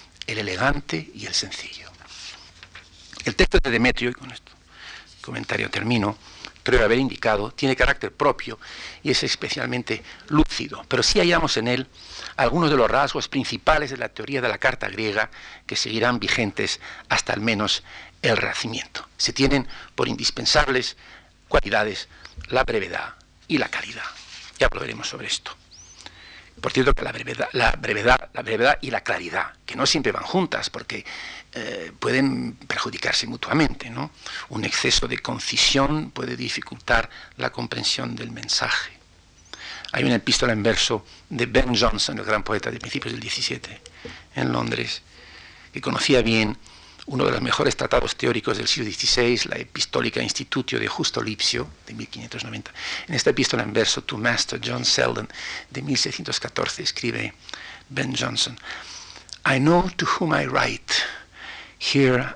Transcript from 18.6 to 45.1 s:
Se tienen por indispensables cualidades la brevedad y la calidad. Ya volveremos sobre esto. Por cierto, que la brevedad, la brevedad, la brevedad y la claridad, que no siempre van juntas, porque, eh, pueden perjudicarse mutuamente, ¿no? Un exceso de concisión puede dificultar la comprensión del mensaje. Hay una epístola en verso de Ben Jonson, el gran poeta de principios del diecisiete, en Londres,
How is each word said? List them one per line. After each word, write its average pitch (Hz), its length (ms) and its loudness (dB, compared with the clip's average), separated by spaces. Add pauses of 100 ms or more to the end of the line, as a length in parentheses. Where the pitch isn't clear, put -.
Se - 160 0
tienen 135 360 4 (260)
por - 140 0
indispensables 123 880 0 (520)
cualidades 107 600 2 (400)
la 127 160 4
brevedad 95 500 -4 (320)
y 156 120 2
la 117 100 0
calidad. - 360 -8 (540)
Ya 131 100 6
volveremos - 400 -6
sobre - 200 -8
esto. - 280 -6 (1040)
Por - 120 -2
cierto, 131 220 6
que - 80 2
la 117 100 -4
brevedad, - 400 -4
la 117 200 4
brevedad, 110 600 2
la - 100 -6
brevedad 113 380 2
y 127 100 -6
la 101 120 -2
claridad, 85 500 -4 (140)
que - 100 -6
no 135 100 2
siempre 131 240 2
van - 140 -2
juntas, - 460 0
porque, - 340 -10 (480)
eh, 101 480 -8
pueden 123 540 2
perjudicarse - 720 -2
mutuamente, 127 640 0
¿no? 135 200 -8 (380)
Un 107 160 -6
exceso - 420 2
de 120 120 -4
concisión 139 920 0
puede 127 240 -6
dificultar 120 760 -2 (260)
la 127 140 -2
comprensión 117 640 -4
del - 140 -8
mensaje. - 640 -2 (1000)
Hay 127 120 2
una 127 100 6
epístola 120 400 2
en 104 80 0
verso 110 420 2 (240)
de 123 160 -2
Ben 123 320 4
Jonson, 107 420 2
el 104 60 -6
gran 104 180 0
poeta 104 280 -2
de - 80 -6
principios 113 340 -6
del 113 80 -6
diecisiete, - 600 -6 (520)
en - 160 0
Londres, 58 520 -2 (720)